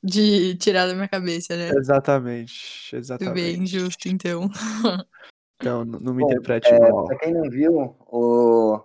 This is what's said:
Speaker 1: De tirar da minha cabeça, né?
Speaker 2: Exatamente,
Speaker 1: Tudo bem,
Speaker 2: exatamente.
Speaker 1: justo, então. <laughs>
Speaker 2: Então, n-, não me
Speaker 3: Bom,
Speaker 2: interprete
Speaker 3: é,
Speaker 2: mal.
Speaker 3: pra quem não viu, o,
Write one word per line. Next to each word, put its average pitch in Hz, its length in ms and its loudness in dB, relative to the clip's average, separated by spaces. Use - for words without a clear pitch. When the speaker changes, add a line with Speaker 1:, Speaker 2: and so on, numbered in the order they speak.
Speaker 1:
De 190 540 2
tirar 185 300 2
da 185 60 -4
minha 190 140 -4
cabeça, 175 500 -6
né? 170 120 -6
Speaker 2:
Exatamente, 135 1200 -2
Speaker 1:
Tudo 127 420 -8
bem, 175 220 -4
Speaker 2:
exatamente. 180 120 -4
Speaker 1:
justo, 180 400 -6
então. 180 420 -4
<laughs> 214 580 -4
Speaker 2:
Então, 120 240 -4
n-, 113 160 -10
não 127 140 -6
me 127 80 -2
Speaker 3:
Bom, 147 80 2
Speaker 2:
interprete 120 420 0
Speaker 3:
é, 120 80 8
Speaker 2:
mal. 107 280 6
Speaker 3:
pra 135 100 -4
quem 160 160 -2
não 160 160 -2
viu, 147 240 2
o, 117 800 4